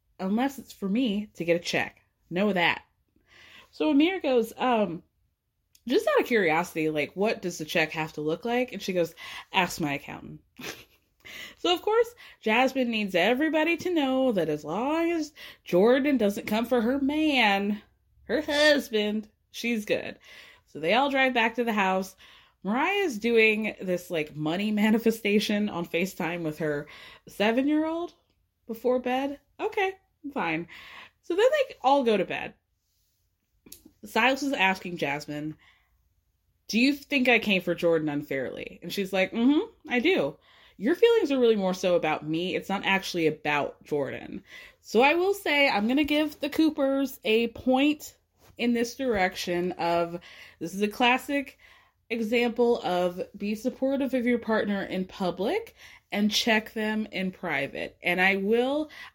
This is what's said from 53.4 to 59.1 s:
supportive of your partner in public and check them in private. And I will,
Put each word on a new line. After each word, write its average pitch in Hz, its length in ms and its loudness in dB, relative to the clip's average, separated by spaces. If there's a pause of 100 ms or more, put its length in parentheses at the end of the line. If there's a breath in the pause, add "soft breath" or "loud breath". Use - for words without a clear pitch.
supportive 262 600 -2
of 240 120 0
your 240 120 2
partner 202 440 0
in 185 220 -4
public 196 720 -4 (340 loud breath)
and 208 200 0
check 220 420 0
them 214 400 -4
in 185 180 -4
private. 139 720 -6
And 175 180 0
I 190 160 4
will, 247 540 0 (240 loud breath)